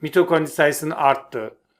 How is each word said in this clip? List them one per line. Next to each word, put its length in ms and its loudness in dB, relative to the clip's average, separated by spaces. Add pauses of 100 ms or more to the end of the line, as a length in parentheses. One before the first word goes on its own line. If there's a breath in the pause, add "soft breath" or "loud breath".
mitokondri 460 2
sayısının 440 0
arttığı. 600 -2 (280)